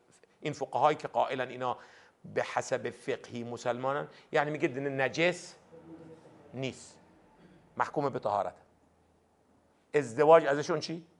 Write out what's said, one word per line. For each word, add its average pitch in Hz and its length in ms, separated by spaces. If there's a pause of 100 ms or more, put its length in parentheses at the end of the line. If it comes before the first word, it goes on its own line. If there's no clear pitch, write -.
(400)
این 151 120
فقهایی 139 440
که 143 120
قائلن 127 400
اینا 123 300 (560)
به 120 80
حسب 120 480
فقهی 117 540
مسلمانن، 127 640 (240)
یعنی 151 180
میگه 151 180
دین 135 320
نجس 160 540 (1000)
نیست، 127 440 (800)
محکوم 143 320
به 123 100
طهارت. 101 360 (1400)
ازدواج 147 520
ازشون 147 340
چی؟ 165 260 (140)